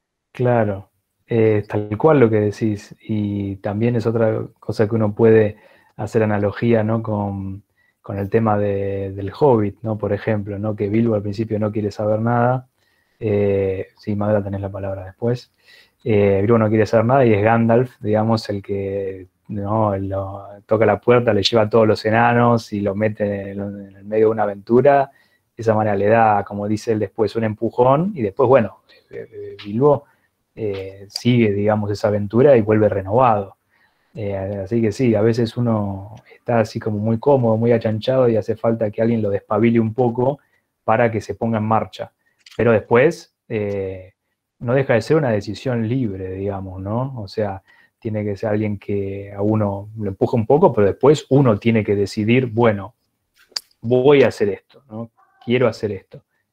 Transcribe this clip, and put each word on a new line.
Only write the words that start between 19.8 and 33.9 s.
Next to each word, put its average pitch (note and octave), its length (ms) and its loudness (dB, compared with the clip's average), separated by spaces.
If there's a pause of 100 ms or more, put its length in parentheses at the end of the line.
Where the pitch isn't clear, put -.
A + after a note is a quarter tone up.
Lo, G2 500 -8 (200)
toca A2 200 2
la G#2 140 2
puerta, A#2+ 340 2
le G2+ 80 0
lleva A2+ 200 2
a G#2+ 80 0
todos A2+ 180 4
los G#2 160 0
enanos A#2 680 2
y G2+ 80 -4
lo G2+ 140 -2
mete G2+ 580 -4
en G2+ 80 -10
el, G2+ 280 -10
en G2 80 -20
el G2 80 -20
medio G#2+ 220 2
de A2 60 2
una A2 120 -2
aventura, B2+ 680 2 (460)
de A#2 60 -14
esa A2 120 2
manera G#2+ 220 0
le G2+ 100 0
da, G#2+ 380 4
como G#2 240 -8
dice G#2+ 240 -2
él G#2+ 80 0
después, G#2 340 -4
un A2+ 100 -2
empujón B2 720 0
y C#3+ 80 -6
después, A2 260 0
bueno, A#2+ 340 2 (280)
eh, A2+ 220 -16
eh, G2+ 320 -16
Bilbo, C3+ 400 0 (500)
eh, G2 540 -10
sigue, A#2+ 440 0
digamos, G#2 380 0
esa G#2 180 -2
aventura A2+ 480 4
y A#2 60 6
vuelve G#2+ 260 4
renovado. G2+ 680 0 (580)